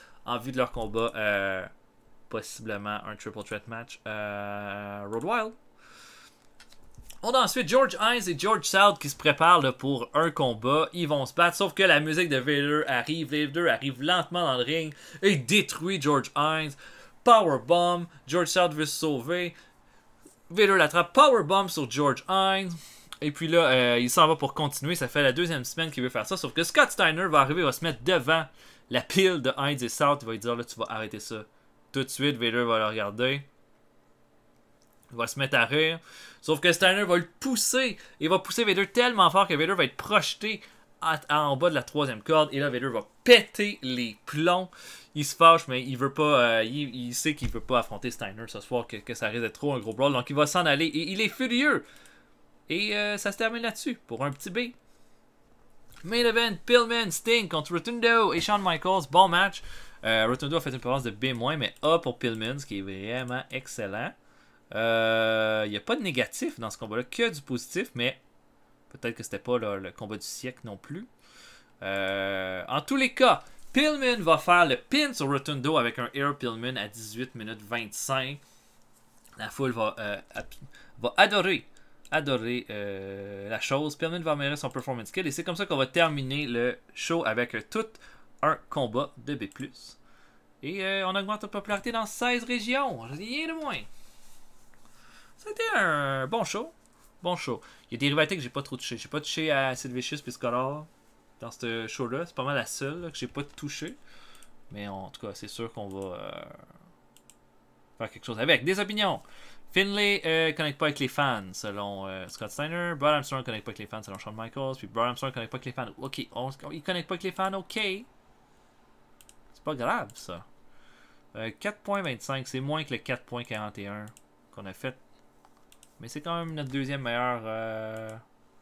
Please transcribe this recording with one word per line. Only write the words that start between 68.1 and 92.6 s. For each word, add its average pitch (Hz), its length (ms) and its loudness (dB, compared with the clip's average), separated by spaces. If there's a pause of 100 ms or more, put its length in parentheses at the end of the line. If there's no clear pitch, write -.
peut-être - 260 -8
que - 80 -14
c'était 104 160 -8
pas 123 200 0
le, 104 200 -4
le 95 140 -10
combat 107 240 -10
du - 100 -12
siècle - 380 -12
non 104 120 -12
plus. 185 300 -12 (760)
Euh, 95 840 -2
en 139 140 -2
tous - 160 -2
les 262 180 2
cas, 233 300 4 (280)
Pillman 269 500 2
va 160 160 6
faire 175 280 6
le 131 100 2
pin 285 360 0
sur 139 160 -2
Rotundo 143 480 0
avec 117 220 2
un 120 160 -4
Air 143 220 0
Pillman 123 400 -6
à 104 120 -6
dix-huit 113 460 -10
minutes 107 280 -12
vingt-cinq. 123 800 -6 (960)
La 110 120 -10
foule 131 240 -2
va, 113 260 -2
euh, 104 220 -6 (140)
ap-, - 200 -12 (440)
va - 200 -4
adorer, 190 500 4 (420)
adorer, 123 600 0
euh, 98 800 -10
la 110 120 -4
chose. 147 340 -2
Pillman 165 280 -6
va 160 100 0
améliorer 143 240 -2
son 135 140 -6
performance 120 380 -8
skill 185 180 -4
et 147 40 -2
c'est 165 140 -6
comme 175 120 -4
ça 196 100 -4
qu'on 170 100 -2
va 170 100 2
terminer 147 600 0
le 120 320 -2 (160)
show - 300 -2
avec, 117 300 -2
euh, - 140 -6
tout 220 180 -4 (560)
un 151 160 2 (120)
combat 127 480 -2
de 127 160 -8
B - 100 -8
plus. - 560 -14 (600)
Et, 190 220 -8
euh, 196 220 -2
on 190 80 -2
augmente 202 280 -4
la 202 60 -8
popularité 202 440 -4
dans 226 140 -2
seize 240 380 -2
régions. 240 560 -2